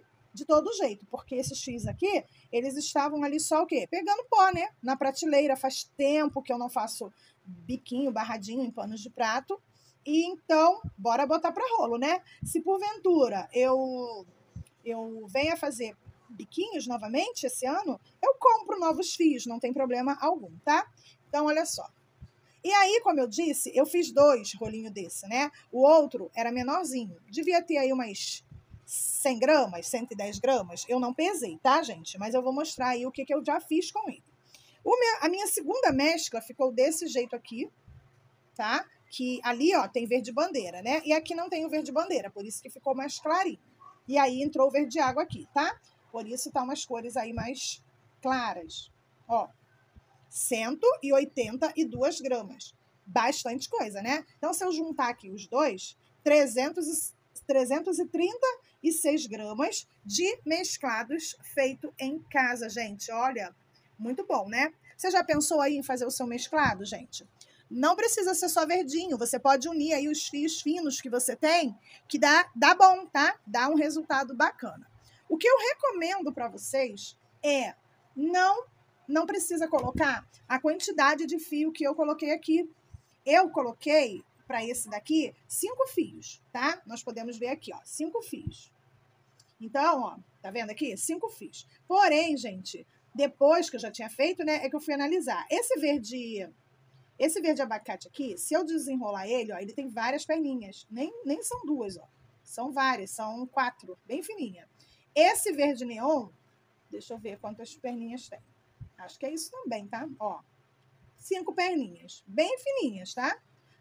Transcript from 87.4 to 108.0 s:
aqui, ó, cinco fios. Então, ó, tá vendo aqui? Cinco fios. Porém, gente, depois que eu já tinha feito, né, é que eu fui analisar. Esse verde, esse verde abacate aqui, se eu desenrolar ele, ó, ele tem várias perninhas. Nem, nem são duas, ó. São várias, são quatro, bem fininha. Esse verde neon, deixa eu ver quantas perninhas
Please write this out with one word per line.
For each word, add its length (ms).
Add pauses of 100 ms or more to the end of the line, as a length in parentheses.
aqui, 240
ó, 120
cinco 380
fios. 500 (880)
Então, 420
ó, 140 (240)
tá 100
vendo 200
aqui? 260
Cinco 320
fios. 400 (180)
Porém, 500
gente, 500 (280)
depois 560
que 60
eu 40
já 100
tinha 200
feito, 340
né, 200
é 40
que 60
eu 60
fui 120
analisar. 560
Esse 300
verde, 680 (720)
esse 220
verde 220
abacate 460
aqui, 280
se 180
eu 100
desenrolar 640
ele, 240
ó, 60
ele 140
tem 160
várias 360
perninhas. 640
Nem, 220 (120)
nem 180
são 220
duas, 320
ó. 120 (340)
São 300
várias, 400
são 340
quatro, 580
bem 180
fininha. 460 (460)
Esse 380
verde 320
neon, 460 (600)
deixa 240
eu 40
ver 200
quantas 380
perninhas 520